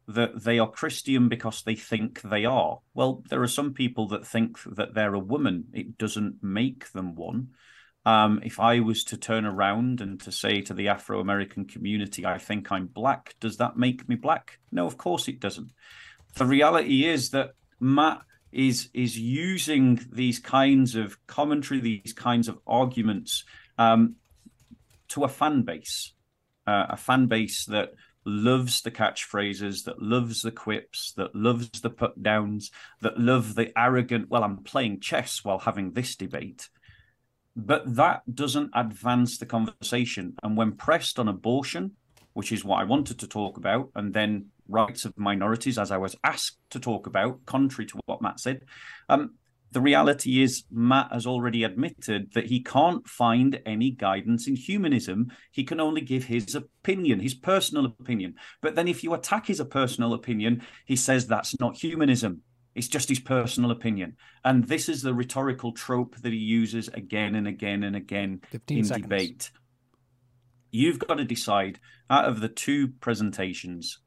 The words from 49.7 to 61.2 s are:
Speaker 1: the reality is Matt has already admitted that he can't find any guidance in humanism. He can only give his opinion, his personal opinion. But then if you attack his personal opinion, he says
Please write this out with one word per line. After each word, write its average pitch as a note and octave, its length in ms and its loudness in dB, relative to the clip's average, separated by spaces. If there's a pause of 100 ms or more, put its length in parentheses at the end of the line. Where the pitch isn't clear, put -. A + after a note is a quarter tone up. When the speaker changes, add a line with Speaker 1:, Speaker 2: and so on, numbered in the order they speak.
Speaker 1:
the B2+ 120 0
reality C#3+ 580 4
is C3 300 2
Matt B2 420 2
has A#2 140 -4
already A#2+ 360 0
admitted G#2+ 720 -2
that A2+ 140 0
he B2 160 0
can't D#3 440 4
find B2 600 4
any A2+ 240 0
guidance A2+ 580 0
in C3+ 80 0
humanism. B2+ 760 0 (200)
He C#3+ 140 -4
can D#3+ 140 -4
only D#3 220 0
give B2+ 240 -2
his A#2 300 -2
opinion, D3 640 0
his C3 140 -2
personal F3+ 500 2
opinion. A2+ 520 -4 (260)
But D#3 140 -2
then E3+ 120 4
if E3+ 160 -2
you E3 80 -2
attack E3+ 360 -2
his D#3+ 200 -2
personal B2 460 0
opinion, A#2 480 0 (240)
he C3+ 100 0
says C3 300 2